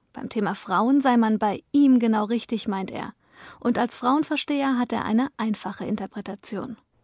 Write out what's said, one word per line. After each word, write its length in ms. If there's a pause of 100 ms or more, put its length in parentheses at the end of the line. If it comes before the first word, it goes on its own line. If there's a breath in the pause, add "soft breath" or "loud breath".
(120)
Beim 160
Thema 260
Frauen 460
sei 160
man 240
bei 320
ihm 260
genau 280
richtig, 420
meint 240
er. 220 (460 loud breath)
Und 160
als 220
Frauenversteher 800
hat 160
er 100
eine 320
einfache 480
Interpretation. 960 (260)